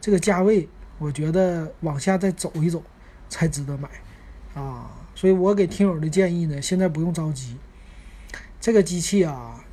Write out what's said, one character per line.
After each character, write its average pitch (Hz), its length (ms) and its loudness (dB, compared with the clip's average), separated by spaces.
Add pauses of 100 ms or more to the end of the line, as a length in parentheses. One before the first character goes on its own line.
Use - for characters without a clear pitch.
这 - 100 -2
个 196 80 6
价 180 240 2
位 196 260 4 (300)
我 147 140 -4
觉 151 180 -2
得 175 400 2 (100)
往 151 180 -4
下 190 200 2
再 190 140 0
走 - 240 -6
一 160 140 2
走 165 120 -4 (460)
才 - 180 0
值 143 180 -2
得 139 120 -6
买 139 120 -8 (640)
啊。 127 360 -10 (240)
所 - 140 2
以 190 40 8
我 190 220 4
给 202 100 4
听 202 220 2
友 175 140 0
的 156 80 -2
建 175 260 2
议 170 120 -2
呢， 143 140 -4
现 180 160 -2
在 185 120 2
不 156 120 -2
用 170 120 0
着 160 200 -4
急， 127 240 -10 (1040)
这 233 120 0
个 208 100 6
机 175 180 0
器 190 220 2
啊 123 500 -6